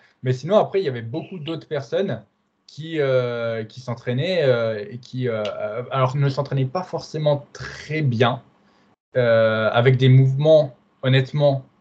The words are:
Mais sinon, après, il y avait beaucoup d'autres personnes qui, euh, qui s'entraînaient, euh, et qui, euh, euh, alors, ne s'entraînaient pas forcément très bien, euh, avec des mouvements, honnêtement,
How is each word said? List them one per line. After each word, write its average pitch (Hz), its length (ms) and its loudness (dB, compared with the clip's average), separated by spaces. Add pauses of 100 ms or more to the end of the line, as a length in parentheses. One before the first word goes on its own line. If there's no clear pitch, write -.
(240)
Mais 131 100 0
sinon, 165 240 0
après, 190 240 2
il 180 40 -6
y - 20 -2
avait 120 160 -6
beaucoup 156 340 -10
d'autres 156 300 -10
personnes 147 560 -4 (420)
qui, 160 340 -8
euh, 120 640 -2
qui - 160 -16
s'entraînaient, 135 640 -4
euh, 113 480 0
et 120 80 -12
qui, 127 320 -6
euh, 107 140 -4
euh, 107 480 -6
alors, 131 260 0
ne 143 100 2
s'entraînaient 139 380 -2
pas 151 160 -6
forcément 147 720 -4
très - 480 -8
bien, 123 400 0 (760)
euh, 110 540 4
avec 123 260 4
des 131 120 4
mouvements, 135 680 6 (280)
honnêtement, 135 600 2 (180)